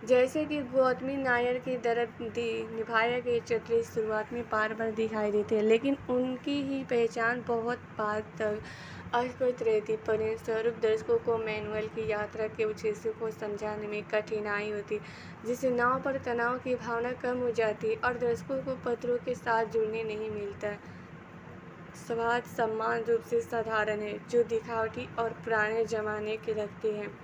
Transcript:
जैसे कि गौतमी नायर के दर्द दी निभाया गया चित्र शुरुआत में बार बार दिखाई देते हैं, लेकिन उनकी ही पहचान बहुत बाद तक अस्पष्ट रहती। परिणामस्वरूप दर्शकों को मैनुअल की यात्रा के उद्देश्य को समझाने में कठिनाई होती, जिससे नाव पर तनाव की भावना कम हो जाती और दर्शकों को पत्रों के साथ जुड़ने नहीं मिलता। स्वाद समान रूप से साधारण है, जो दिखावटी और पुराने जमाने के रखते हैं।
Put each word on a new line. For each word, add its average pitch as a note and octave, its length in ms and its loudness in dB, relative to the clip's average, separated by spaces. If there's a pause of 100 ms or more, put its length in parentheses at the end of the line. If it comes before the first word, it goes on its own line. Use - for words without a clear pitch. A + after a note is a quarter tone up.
जैसे B3+ 400 6
कि D4 180 -2
गौतमी B3+ 540 2
नायर B3 420 2
के B3+ 180 -2
दर्द A#3 320 2 (140)
दी A3+ 540 -2
निभाया A3+ 420 2
गया A#3+ 200 2
चित्र A#3 440 2
शुरुआत A3 500 0
में A#3+ 100 -4
बार G#3+ 320 0
बार A3+ 160 -2
दिखाई G#3+ 400 0
देते G#3 260 2
हैं, G#3 60 4
लेकिन A#3 340 6 (140)
उनकी B3+ 520 0
ही C4+ 220 -2
पहचान A#3 640 2
बहुत A#3 300 0 (200)
बाद G#3+ 240 0
तक G#3+ 400 -4 (520)
अस्पष्ट B3 480 0
रहती। A3 340 4
परिणामस्वरूप A3 840 0
दर्शकों A3 360 4
को A#3 200 2
मैनुअल G#3+ 480 -2
की A3 240 -4
यात्रा G#3 360 -2
के A3 180 -2
उद्देश्य G#3+ 480 -2
को A3 180 -4
समझाने G#3+ 560 -4
में G#3 160 -4
कठिनाई G#3 680 0
होती, G#3 300 -4 (460)
जिससे B3 240 2
नाव B3 320 4
पर C4+ 160 0
तनाव A#3+ 400 0
की B3 160 0
भावना A#3 380 -2
कम B3 260 -2
हो B3 120 2
जाती A3 440 2
और B3 240 0
दर्शकों B3 440 0
को C4 220 -2
पत्रों A#3+ 340 0
के B3 160 -2
साथ A3+ 300 2
जुड़ने A3 400 0
नहीं G#3+ 260 -4
मिलता। G#3 460 -4 (1300)
स्वाद A#3 360 0
समान A3+ 600 0
रूप A3+ 200 2
से A#3 180 0
साधारण A3 600 0
है, G#3 280 -6
जो A#3+ 140 6
दिखावटी A3+ 680 0 (100)
और A3+ 120 0
पुराने A3 540 2
जमाने G#3+ 520 -2
के A3 160 -4
रखते G#3+ 400 -2
हैं। G#3 320 -6